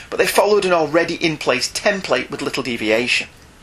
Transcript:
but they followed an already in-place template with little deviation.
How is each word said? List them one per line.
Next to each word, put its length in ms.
but 100
they 80
followed 380
an 80
already 440
in-place 540
template 600
with 100
little 220
deviation. 680